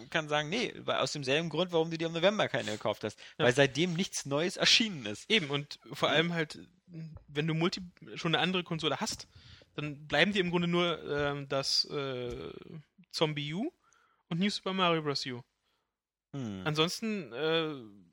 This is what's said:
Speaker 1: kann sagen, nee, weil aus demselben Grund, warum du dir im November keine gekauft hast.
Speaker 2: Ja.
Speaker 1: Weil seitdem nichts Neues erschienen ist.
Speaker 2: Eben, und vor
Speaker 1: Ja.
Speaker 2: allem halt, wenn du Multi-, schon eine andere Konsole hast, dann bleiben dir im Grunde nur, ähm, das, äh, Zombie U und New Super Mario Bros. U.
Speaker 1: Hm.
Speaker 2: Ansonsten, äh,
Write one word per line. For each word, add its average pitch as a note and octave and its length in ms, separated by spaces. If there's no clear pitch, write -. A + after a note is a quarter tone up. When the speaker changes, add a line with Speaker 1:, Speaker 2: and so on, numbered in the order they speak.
Speaker 1:
kann D#3 200
sagen, D3 200
nee, G#3+ 300
weil B2+ 180
aus B2+ 160
demselben D3+ 360
Grund, F3 240
warum E3 180
du E3 60
dir D#3+ 100
im E3 60
November E3+ 360
keine G#2+ 220
gekauft G#2+ 340
hast. G#2+ 120
Speaker 2:
Ja. D#3 80
Speaker 1:
Weil B2 100
seitdem C#3+ 380
nichts - 320
Neues D3 320
erschienen E3+ 480
ist. G#2 240
Speaker 2:
Eben, F#3+ 200
und C#3+ 300
vor - 160
Speaker 1:
Ja. C#3 60
Speaker 2:
allem E3+ 180
halt, D#3+ 260
wenn D3+ 200
du D#3+ 60
Multi-, F3 280
schon D#3+ 200
eine C3 80
andere F3+ 200
Konsole D#3 380
hast, - 260
dann D3 300
bleiben D#3 280
dir G3+ 80
im F3 100
Grunde F3 160
nur, F3 420
ähm, C#3+ 380
das, C#3 380
äh, B2+ 680
Zombie D3+ 440
U B3+ 160
und E3+ 140
New G3+ 80
Super F#3+ 240
Mario E3+ 280
Bros. C#3+ 240
U. A#2+ 160
Speaker 1:
Hm. G#2+ 300
Speaker 2:
Ansonsten, D#3+ 680
äh, D#3 400